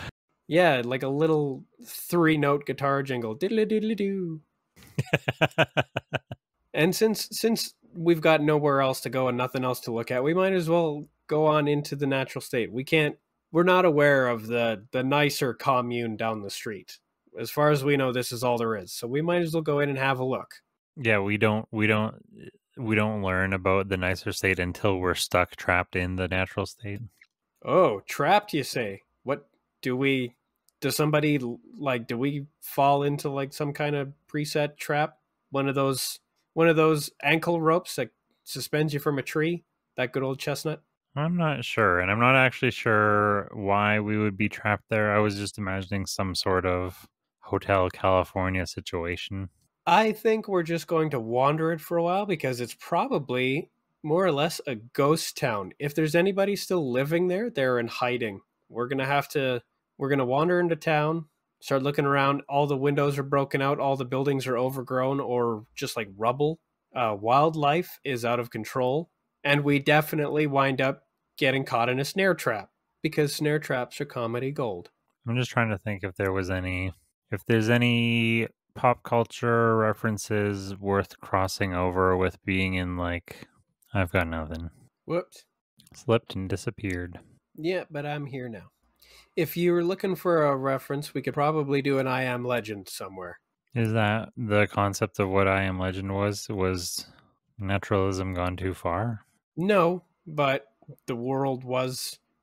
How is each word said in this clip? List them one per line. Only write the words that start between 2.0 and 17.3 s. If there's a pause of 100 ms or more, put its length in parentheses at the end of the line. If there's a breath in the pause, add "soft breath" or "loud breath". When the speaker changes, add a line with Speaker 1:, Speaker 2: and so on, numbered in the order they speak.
Speaker 1:
guitar
jingle.
Diddly
diddly
doo.
Speaker 2:
<laughs> (1080)
Speaker 1:
And
since,
since (200)
we've
got
nowhere
else
to
go
and
nothing
else
to
look
at,
we
might
as
well (220)
go
on
into
the
natural
state.
We
can't, (340)
we're
not
aware
of
the,
the
nicer
commune
down
the
street. (380)